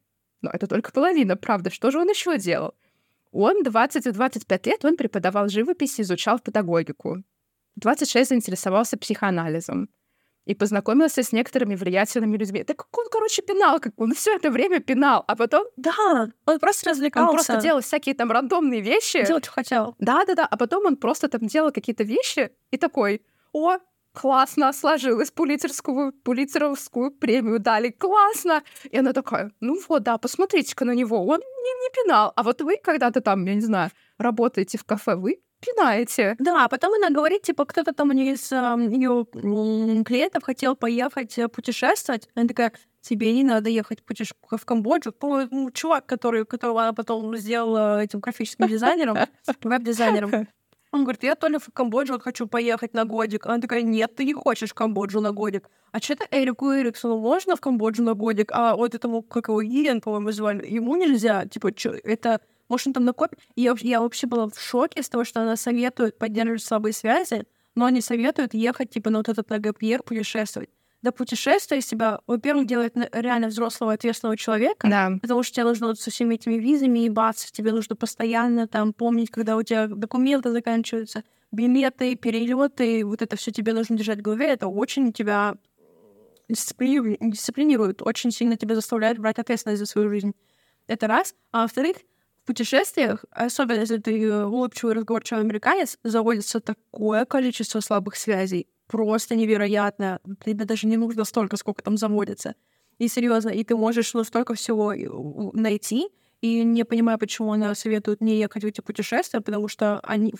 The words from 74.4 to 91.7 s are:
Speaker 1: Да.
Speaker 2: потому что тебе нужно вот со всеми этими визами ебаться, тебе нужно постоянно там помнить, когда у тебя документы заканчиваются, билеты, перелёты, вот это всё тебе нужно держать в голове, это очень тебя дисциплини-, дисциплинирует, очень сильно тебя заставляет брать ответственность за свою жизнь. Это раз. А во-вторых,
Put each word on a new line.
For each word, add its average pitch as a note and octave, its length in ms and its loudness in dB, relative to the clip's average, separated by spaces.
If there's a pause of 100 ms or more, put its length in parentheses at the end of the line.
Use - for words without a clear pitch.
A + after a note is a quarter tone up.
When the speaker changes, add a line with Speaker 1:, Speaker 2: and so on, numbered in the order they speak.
Speaker 1:
Да. G3 220 4 (100)
Speaker 2:
потому A#3+ 220 0
что - 120 -8
тебе A#3+ 100 0
нужно A#3 220 2
вот G#3+ 120 -2
со A3 120 -8
всеми A#3 240 0
этими A3+ 200 -2
визами B3 440 4
ебаться, A3 520 0
тебе A3 200 -2
нужно G#3+ 240 -2
постоянно A#3 720 0
там G#3+ 260 0
помнить, A#3 380 0
когда A3 260 -2
у A3+ 60 0
тебя A3 240 0
документы B3 640 0
заканчиваются, A3+ 720 -4 (280)
билеты, B3+ 640 2
перелёты, A#3 880 0
вот G#3 160 -4
это G#3+ 140 -4
всё - 160 -6
тебе A3 220 -2
нужно A3+ 240 0
держать G#3+ 220 -2
в - 20 -10
голове, G#3+ 260 0
это B3+ 200 0
очень A3+ 460 0
тебя G#3 420 0 (960)
дисциплини-, B3 720 0
дисциплинирует, A3+ 800 0
очень A#3 300 -2
сильно A#3 260 0
тебя A3 180 -2
заставляет A3 440 0
брать A3 200 -2
ответственность A3 420 -2
за G#3 60 -4
свою G#3 220 0
жизнь. G3+ 240 -2 (540)
Это G#3+ 200 -2
раз. C4 280 0 (180)
А A#3 100 2
во-вторых, C4+ 340 -2 (460)